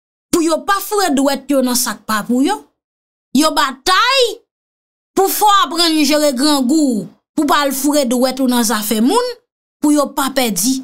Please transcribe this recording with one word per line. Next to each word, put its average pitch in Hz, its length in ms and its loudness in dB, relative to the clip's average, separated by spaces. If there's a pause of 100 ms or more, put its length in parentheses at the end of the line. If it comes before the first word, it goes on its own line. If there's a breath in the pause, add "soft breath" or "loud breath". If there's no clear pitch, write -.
(300)
pour 349 120 -4
yo 311 160 0
pas 392 220 -4
fourrer 392 300 -4
douette 277 380 -2
yo 277 140 0
dans 254 120 -2
sac 240 280 -6
pas 214 200 -4
pour 240 200 -2
yo. 392 240 -4 (680)
Yo 311 180 4
bataille 381 880 0 (720)
pour 381 160 2
faut - 160 0 (180)
apprendre 330 400 0
gérer 294 300 2
grand 285 280 0
goût, 247 460 0 (260)
pour 302 120 0
pas 294 200 2
le 277 60 -2
fourrer 294 320 0
douette 254 360 0
ou 269 60 0
dans 240 260 0
affaire 214 300 -2
moun, 302 140 2 (640)
pour 302 120 2
yo 294 140 2
pas 269 240 -4
perdre 240 300 -2 (240)